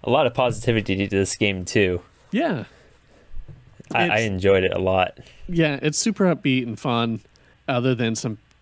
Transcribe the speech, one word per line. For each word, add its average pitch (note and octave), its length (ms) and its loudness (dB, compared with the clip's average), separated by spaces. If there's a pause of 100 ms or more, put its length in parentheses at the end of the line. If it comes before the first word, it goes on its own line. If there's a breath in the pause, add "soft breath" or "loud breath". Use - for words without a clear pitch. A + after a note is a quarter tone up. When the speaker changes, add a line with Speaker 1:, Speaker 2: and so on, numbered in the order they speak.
Speaker 1:
a - 40 -4
lot C#3+ 160 4
of - 80 0
positivity A2+ 600 0
to G2 140 -2
this G2 260 0
game, F#2+ 300 0
too. F#2 360 0 (300)
Speaker 2:
Yeah. G#3+ 320 -2 (1300 soft breath)
Speaker 1:
I, A2+ 160 2
I G#2+ 100 2
Speaker 2:
It's A2+ 80 0
Speaker 1:
enjoyed F#2+ 360 4
it F#2 100 2
a F#2+ 60 -2
lot. F#2 380 0 (320 loud breath)
Speaker 2:
Yeah, D#3+ 320 0
it's D3+ 180 -2
super G3 340 2
upbeat C3 300 0
and A2+ 160 -8
fun, A#2 420 -2 (460 soft breath)
other B2+ 280 0
than A#2 200 -2
some A2 220 -6 (240)